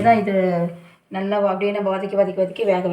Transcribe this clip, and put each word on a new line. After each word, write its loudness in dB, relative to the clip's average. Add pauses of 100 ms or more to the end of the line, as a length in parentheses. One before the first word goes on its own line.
தான் 6
இது -2 (800)
நல்லா -2
வ-, 2
அப்படியே -2
நம்ம -2
வதக்கி, -4
வதக்கி, 0
வதக்கி -2
வேக 0